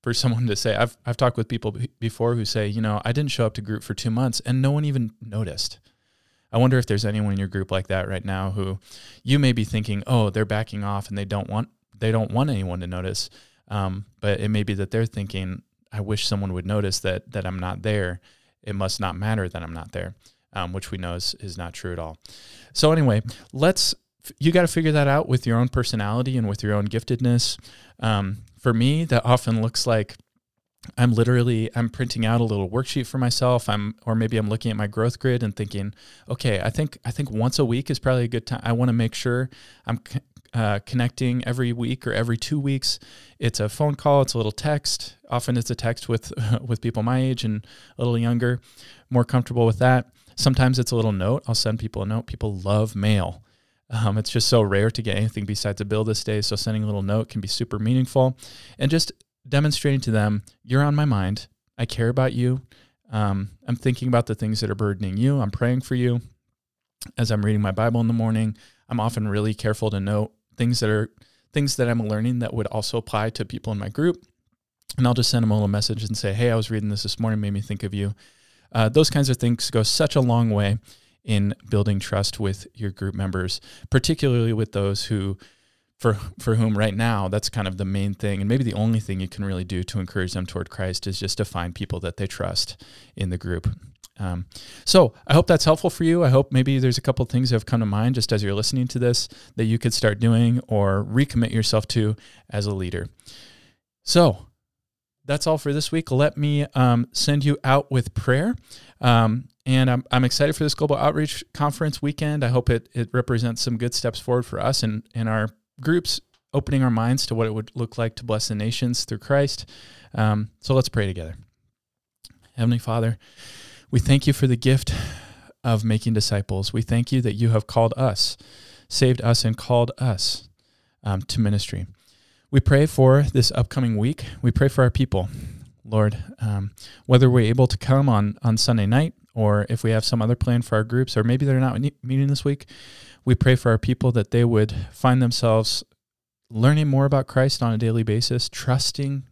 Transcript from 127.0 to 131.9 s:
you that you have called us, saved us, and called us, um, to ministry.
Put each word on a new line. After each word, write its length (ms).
you 100
that 120
you 160
have 180
called 300
us, 400
saved 340
us, 240
and 120
called 400
us, 520
um, 200
to 160
ministry. 480